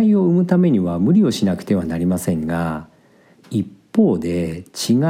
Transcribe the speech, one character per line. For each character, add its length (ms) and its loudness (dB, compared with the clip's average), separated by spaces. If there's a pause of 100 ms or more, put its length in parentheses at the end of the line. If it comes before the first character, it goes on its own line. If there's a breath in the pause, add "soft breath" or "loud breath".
い 80 4
を 80 2
生 100 2
む 140 2
た 100 0
め 140 4
に 100 2
は 180 -2
無 140 2
理 120 4
を 60 2
し 140 -2
な 140 0
く 40 -14
て 120 -2
は 100 0
な 140 -6
り 80 -2
ま 100 0
せ 180 -4
ん 120 -4
が、 420 -6 (600 soft breath)
一 180 -4 (260)
方 240 2
で 460 -6 (240)
違 60 2 (160)